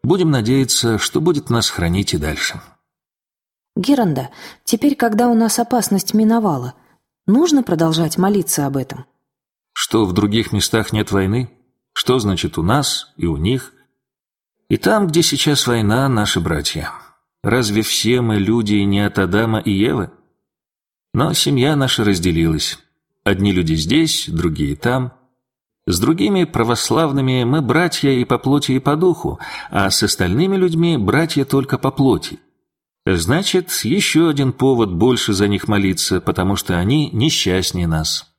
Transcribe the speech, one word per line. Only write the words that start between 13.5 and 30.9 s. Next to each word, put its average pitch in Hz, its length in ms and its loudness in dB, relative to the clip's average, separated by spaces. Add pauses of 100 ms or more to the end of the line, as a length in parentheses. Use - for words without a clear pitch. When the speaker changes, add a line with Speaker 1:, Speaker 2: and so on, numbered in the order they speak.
Speaker 1:
И 110 100 0
там, 202 280 2
где 165 160 2
сейчас 147 460 0
война, 117 420 2
наши 104 300 0
братья. 78 520 -4 (520)
Разве 107 400 0
все 120 380 0
мы 113 160 0
люди 104 400 0
не 101 280 2
от 101 140 -2
Адама 107 400 0
и 107 120 -2
Евы? 104 380 0 (1040)
Но 160 200 0
семья 143 420 0
наша 131 280 0
разделилась. 82 760 0 (440)
Одни 101 280 0
люди 85 240 0
здесь, 127 520 0
другие 78 480 -2
там. 123 380 -4 (720)
С 87 120 -2
другими 170 460 2
православными 127 1000 0
мы 143 180 0
братья 143 480 0
и 123 160 2
по - 140 0
плоти, 143 320 0
и 131 80 2
по 143 160 0
духу, 165 420 0 (320)
а 98 220 0
с - 100 0
остальными 107 540 0
людьми 170 420 2